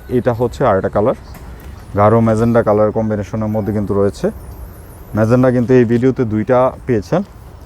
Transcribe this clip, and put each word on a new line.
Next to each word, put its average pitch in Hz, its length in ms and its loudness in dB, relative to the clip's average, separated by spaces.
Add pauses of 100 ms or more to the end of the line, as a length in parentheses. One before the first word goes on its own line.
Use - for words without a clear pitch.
এটা 120 240 0
হচ্ছে 120 320 -2
আরেকটা 104 240 0
কালার, 107 260 0 (840)
গাঢ় 107 220 4
ম্যাজেন্ডা 113 440 2
কালার 107 280 2
কম্বিনেশনের 107 560 -4
মধ্যে 107 260 -2
কিন্তু 104 200 -2
রয়েছে। 101 380 0 (840)
ম্যাজেন্ডা 123 360 4
কিন্তু 123 220 2
এই 123 120 6
ভিডিওতে 120 400 2
দুইটা 107 460 0 (140)
পেয়েছেন। 123 360 -2 (440)